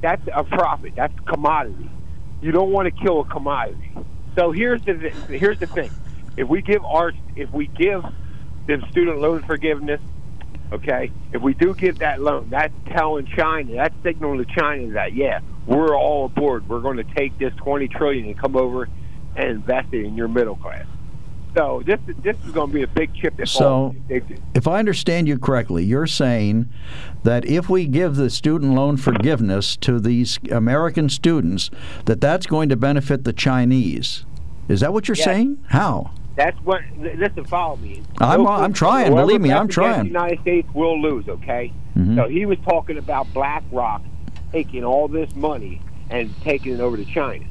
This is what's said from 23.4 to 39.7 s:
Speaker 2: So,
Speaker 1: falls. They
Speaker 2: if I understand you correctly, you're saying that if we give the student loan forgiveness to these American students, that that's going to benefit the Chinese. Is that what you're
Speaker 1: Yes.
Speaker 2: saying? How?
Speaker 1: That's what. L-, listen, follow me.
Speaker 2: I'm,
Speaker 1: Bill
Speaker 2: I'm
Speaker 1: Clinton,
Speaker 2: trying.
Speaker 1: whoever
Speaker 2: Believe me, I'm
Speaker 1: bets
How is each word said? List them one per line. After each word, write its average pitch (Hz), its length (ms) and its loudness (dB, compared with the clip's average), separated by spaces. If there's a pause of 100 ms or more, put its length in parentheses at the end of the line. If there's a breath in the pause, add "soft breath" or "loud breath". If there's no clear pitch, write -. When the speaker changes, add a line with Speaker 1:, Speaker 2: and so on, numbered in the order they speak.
Speaker 2:
So, - 120 -2
Speaker 1:
falls. 135 360 4 (140)
They 127 140 -2 (320)
Speaker 2:
if 135 120 4
I 170 120 4
understand 175 500 2
you 143 100 2
correctly, 113 460 2
you're 131 220 2
saying 117 600 2 (580 loud breath)
that 120 200 4
if 170 240 0
we 185 180 4
give 147 300 2
the 135 140 4
student 151 440 2
loan 139 220 4
forgiveness 113 840 2
to 120 180 2
these 120 380 2 (120)
American 143 600 2
students, 98 580 2 (380 loud breath)
that 113 160 4
that's 165 240 2
going 156 240 2
to 131 60 4
benefit 139 480 2
the 117 100 0
Chinese. 123 920 2 (420)
Is 98 140 2
that 151 140 2
what 214 140 0
you're - 80 2
Speaker 1:
Yes. 160 100 4
Speaker 2:
saying? 233 320 2 (100)
How? 160 440 2 (240)
Speaker 1:
That's 151 280 2
what. 185 160 2 (240)
L-, 160 140 -4
listen, 175 260 0
follow 170 320 -2
me. - 240 -6 (180)
Speaker 2:
I'm, 143 220 6
Speaker 1:
Bill 233 80 6
Speaker 2:
I'm 202 80 4
Speaker 1:
Clinton, 196 160 2
Speaker 2:
trying. 226 400 4
Speaker 1:
whoever - 140 8
Speaker 2:
Believe 226 160 6
me, 139 100 6
I'm 180 140 4
Speaker 1:
bets - 100 0